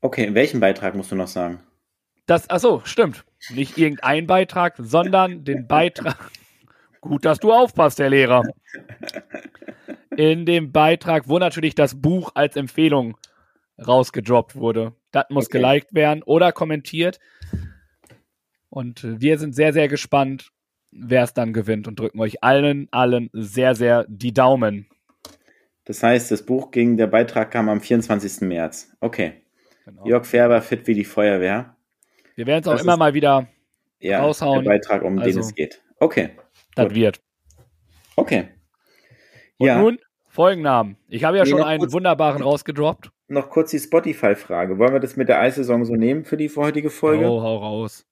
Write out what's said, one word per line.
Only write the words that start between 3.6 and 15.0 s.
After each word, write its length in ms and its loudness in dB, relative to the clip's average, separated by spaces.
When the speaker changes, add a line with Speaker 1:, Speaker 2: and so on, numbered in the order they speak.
Speaker 2:
irgendein 500 0
Beitrag, 520 0
sondern 680 0
den 220 -6
Beitrag. 640 -2
<laughs> 360 -20
Gut, 240 -6
dass 140 2
du 140 2
aufpasst, 460 4
Herr 120 2
Lehrer. 320 4
In 300 2
dem 260 0
Beitrag, 560 2
wo 100 2
natürlich 360 -2
das 260 0
Buch 340 -2
als 220 0
Empfehlung 600 0
rausgedroppt 720 0
wurde. 380 -4